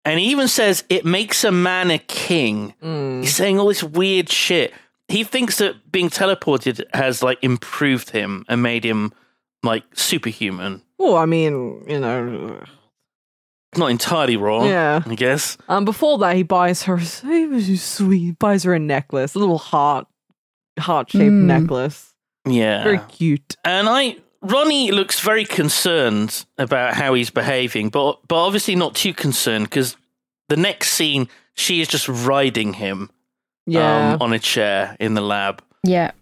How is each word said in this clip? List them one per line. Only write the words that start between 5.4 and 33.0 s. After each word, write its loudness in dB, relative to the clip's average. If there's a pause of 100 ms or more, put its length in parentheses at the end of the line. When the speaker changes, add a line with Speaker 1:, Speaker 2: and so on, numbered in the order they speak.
Speaker 1:
that -4
being 0
teleported 0 (120)
has, -2
like, 0
improved -2
him -4
and 0
made -2
him, -2 (500)
like, -2 (100)
superhuman. -4 (160)
Speaker 2:
Well, 4
I 4
mean, -2
you -4
know. -6 (1120)
Speaker 1:
Not 2
entirely 2
wrong, 2
Speaker 2:
Yeah. 2
Speaker 1:
I -6
guess. -2 (100)
Speaker 2:
Um, 0
before 2
that, 2
he 2
buys 2
her, 0
he -2
was -2
so 2 (300)
sweet, 2
buys 2
her 2
a 2
necklace, -2
a -4
little 2
heart, 0 (720)
heart-shaped 0
Speaker 3:
Mm. 6
Speaker 2:
necklace. 0 (320)
Speaker 1:
Yeah. 2
Speaker 2:
Very 2 (100)
cute. -2
Speaker 1:
And 0
I, 0 (240)
Ronnie 2
looks 0
very 2
concerned 0 (100)
about 0
how 0
he's 2
behaving, -2
but, 0
but 0
obviously 2
not 0
too -2
concerned, -2
'cause -2 (520)
the 0
next -2
scene, 0 (260)
she -2
is -4
just -2
riding 0
him, -8 (560)